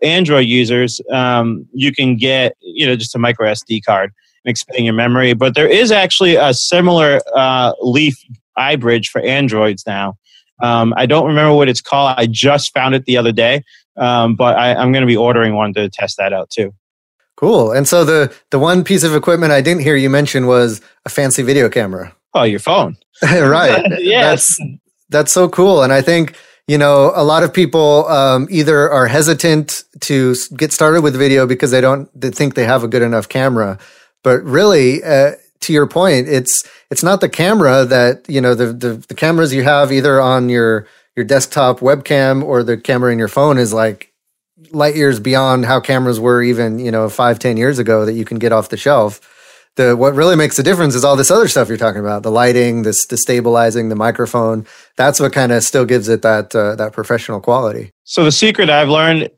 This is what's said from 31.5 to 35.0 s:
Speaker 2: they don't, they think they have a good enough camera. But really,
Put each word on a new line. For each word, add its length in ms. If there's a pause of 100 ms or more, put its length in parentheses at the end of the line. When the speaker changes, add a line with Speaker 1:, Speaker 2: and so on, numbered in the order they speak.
Speaker 2:
they 100
don't, 280 (100)
they 120
think 260
they 80
have 200
a 40
good 140
enough 280
camera. 480 (440)
But 220
really, 580